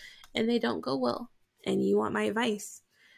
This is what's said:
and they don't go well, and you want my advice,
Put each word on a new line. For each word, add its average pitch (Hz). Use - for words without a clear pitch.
and 226
they 240
don't 233
go 262
well, 240
and 196
you 196
want 214
my 214
advice, 214